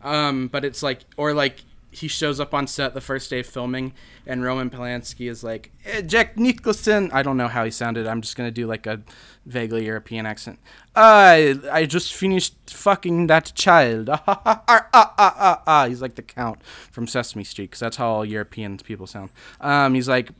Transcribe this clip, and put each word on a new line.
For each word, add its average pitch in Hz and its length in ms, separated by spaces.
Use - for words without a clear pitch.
Um, 143 460
but 135 180
it's 139 180
like, 135 180
or, 147 160
like, 143 300
he - 160
shows 147 340
up 139 120
on 139 140
set 135 260
the 131 80
first 135 280
day 127 100
of 123 80
filming, 131 460
and 127 160
Roman 127 260
Polanski 123 600
is 117 140
like, 113 280
Eh, 214 160
Jack 202 360
Nicholson. 214 760
I 135 100
don't 135 140
know 123 100
how 117 160
he 113 80
sounded. 117 340
I'm 113 160
just - 140
gonna 120 160
do, 113 160
like, 110 180
a 107 160
vaguely 113 400
European 110 400
accent. 107 340
I, 180 640
I 160 140
just 165 280
finished 190 420
fucking 175 600
that 160 280
child. 123 540
<laughs> 147 180
Ah, 214 400
ah, 233 260
ah, 220 240
ah, 196 220
ah, 185 260
ah. 147 220
He's 123 140
like 131 140
the 123 60
Count - 420
from 117 160
Sesame 113 360
Street, 95 280
cause - 80
that's 117 180
how 120 120
all 107 160
European 104 520
people 95 300
sound. 98 220
Um, 143 320
he's 127 140
like 127 220